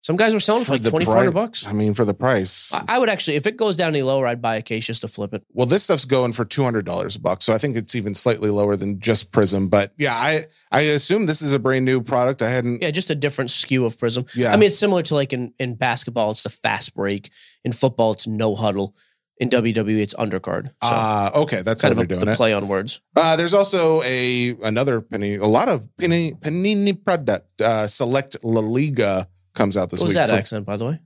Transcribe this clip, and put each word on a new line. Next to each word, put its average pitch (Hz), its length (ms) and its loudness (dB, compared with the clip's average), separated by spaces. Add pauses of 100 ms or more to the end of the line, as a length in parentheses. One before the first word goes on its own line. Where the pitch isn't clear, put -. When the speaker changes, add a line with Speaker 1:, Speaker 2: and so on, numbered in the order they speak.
Speaker 1:
Some 160 120 -2
guys 220 180 4
were 208 60 2
selling 220 240 2
for, 170 60 -4
Speaker 2:
For - 40 0
Speaker 1:
like, 123 80 0
Speaker 2:
the 107 80 2
Speaker 1:
twenty-four 180 260 2
hundred 180 180 4
Speaker 2:
pri-, 190 100 0
Speaker 1:
bucks. - 240 -8
Speaker 2:
I 104 60 -6
mean, 107 200 2
for 110 120 2
the 101 100 0
price. 110 580 0
Speaker 1:
I, - 220 -4
I - 20 2
would 254 100 2
actually, 175 280 -2
if 143 100 -2
it 214 100 -2
goes 214 200 0
down 170 140 0
any 147 120 0
lower, 131 240 0
I'd 120 160 -2
buy 113 140 0
a 104 80 -6
case 110 240 -6
just 113 140 -6
to 117 60 -8
flip 101 280 -8
it. 104 80 -8 (100)
Speaker 2:
Well, 123 140 2
this 180 160 2
stuff's 143 220 0
going 127 280 2
for 117 100 -2
two 139 200 -2
hundred 113 220 0
dollars 90 320 -6
a - 20 -12
buck, 92 240 -2
so 113 100 2
I 110 60 2
think 135 180 -2
it's - 160 -6
even 104 220 -4
slightly 107 340 0
lower 104 260 2
than 98 240 -4
just 110 320 0
Prism. 98 360 2
But 101 320 2
yeah, 135 160 0
I, 156 320 0 (240)
I 135 100 4
assume 156 460 2
this 156 160 -2
is 139 100 0
a 135 60 2
brand 131 260 2
new 131 160 2
product. 127 400 0
I 113 80 2
hadn't 120 320 -2
Speaker 1:
Yeah, 170 80 0
just 175 220 -4
a 156 40 0
different 139 360 -2
skew 131 340 0
of 113 140 -4
Prism. 120 340 -2
Speaker 2:
Yeah. 120 200 2
Speaker 1:
I - 20 4
mean, 208 140 8
it's - 100 -2
similar 202 240 2
to, 160 100 -2
like, 139 200 0
in, 123 260 -6
in 123 160 -4
basketball, 117 560 -2
it's 110 100 -6
the - 80 -6
fast - 460 -4
break. 101 340 -4 (340)
In 120 80 -4
football, 113 420 0
it's - 120 -8
no 110 300 -2
huddle. 101 400 -2 (420)
In 123 120 -2
W 117 240 2
W 107 240 0
E, 107 40 2
it's 101 140 -4
undercard. 95 540 -4
So - 120 -20
Speaker 2:
Ah, 110 500 0 (100)
okay, 123 200 -2
that's 110 220 0
Speaker 1:
kind 135 100 2
Speaker 2:
how 113 80 0
Speaker 1:
of 87 60 0
Speaker 2:
they're 92 100 -2
Speaker 1:
a, - 20 -4
Speaker 2:
doing 95 60 0
Speaker 1:
the 104 60 0
Speaker 2:
it. 113 60 0
Speaker 1:
play 113 160 4
on 101 140 -2
words. 98 340 -4 (140)
Speaker 2:
Uh, 160 200 4
there's 170 180 0
also 170 480 4
a, 123 640 0
another 117 360 0
Panini, 101 400 -4
a 101 60 -2
lot 131 240 4
of 123 180 -2 (120)
Panini, 170 400 0
Panini 196 680 -2
product. 127 560 -2
Uh, 110 240 2
Select 131 580 -2
La 113 180 2
Liga 110 680 0 (260)
comes 101 220 0
out 92 140 0
this 90 100 -6
Speaker 1:
What 175 60 0
was 170 100 0
Speaker 2:
week - 0 -
Speaker 1:
that 143 140 2
Speaker 2:
for 101 60 2
Speaker 1:
accent, 101 300 -4
by 101 120 -6
the 113 80 -6
way? 160 200 -4